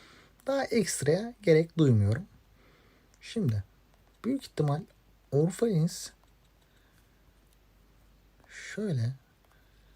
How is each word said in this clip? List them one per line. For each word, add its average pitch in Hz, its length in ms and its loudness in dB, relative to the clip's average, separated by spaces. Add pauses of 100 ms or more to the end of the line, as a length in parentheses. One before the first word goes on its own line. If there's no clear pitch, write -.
(480)
Daha 269 160 0
ekstraya 202 680 -2 (100)
gerek 165 340 4
duymuyorum. 120 460 4 (1000)
Şimdi 117 420 -4 (640)
büyük 277 180 -4
ihtimal 143 380 -2 (500)
Orpheus 175 800 0 (2500)
şöyle 135 640 -4 (840)